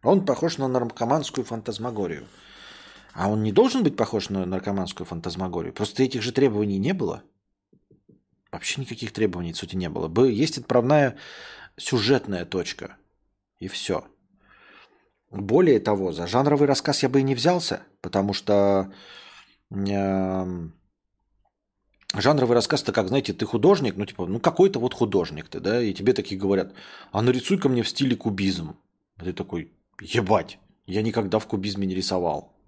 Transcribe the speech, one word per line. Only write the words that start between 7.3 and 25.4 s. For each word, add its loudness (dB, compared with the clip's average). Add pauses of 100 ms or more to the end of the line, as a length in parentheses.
Вообще -6
никаких -8
требований, -2
в -8
сути, -10
не -2
было. -6
Бы-, 4
есть 0
отправная 2 (600)
сюжетная 0
точка. -6 (640)
И -12
всё. -4 (1200)
Более 4
того, 0
за -6
жанровый 4
рассказ 0
я 2
бы 4
и 2
не 2
взялся, 0 (180)
потому 0
что, 2 (800)
эм, -2 (1400)
жанровый 4
рассказ — 2
это -2
как, 0
знаете, 0
ты -4
художник, 2
ну, -4
типа, -8
ну, -4
какой-то 2
вот -2
художник -2